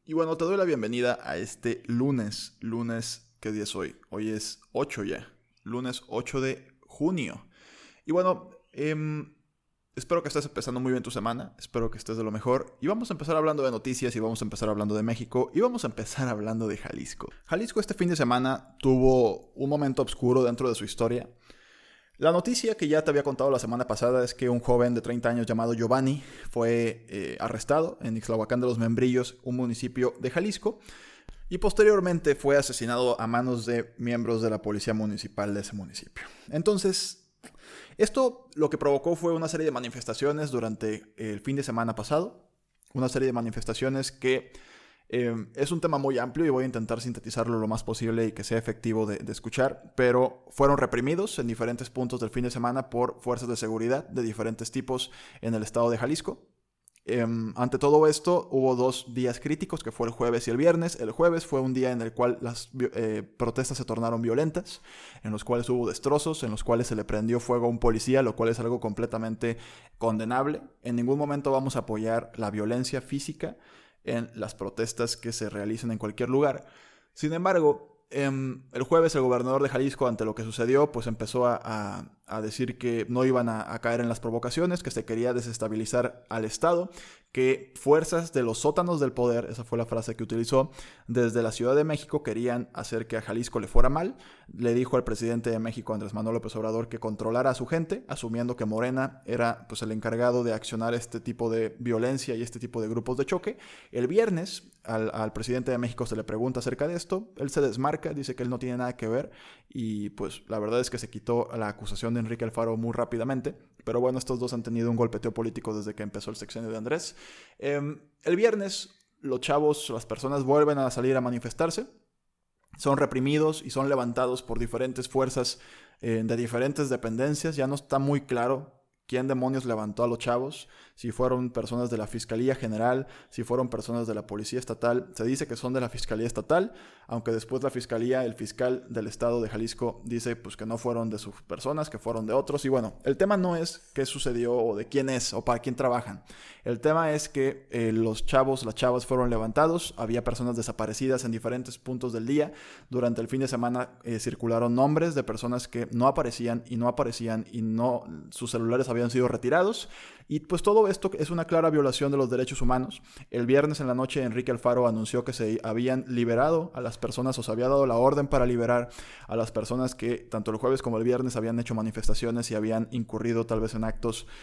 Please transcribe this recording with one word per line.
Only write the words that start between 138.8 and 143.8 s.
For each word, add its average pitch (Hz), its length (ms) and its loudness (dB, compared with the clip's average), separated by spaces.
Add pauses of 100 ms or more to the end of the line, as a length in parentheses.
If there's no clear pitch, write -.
del 113 180 -4
Estado 117 360 0
de 107 80 -4
Jalisco 113 540 -6
dice, 117 320 -4
pues, - 200 -14
que - 80 -10
no 113 140 -4
fueron 117 320 -2
de 107 80 -6
sus 101 240 -14
personas, 151 480 -4
que 110 80 -10
fueron 113 280 -4
de 107 60 -2
otros. 139 320 0
Y 131 60 0
bueno, 120 240 0 (100)
el 135 140 2
tema 202 180 4
no 180 200 2
es - 360 -6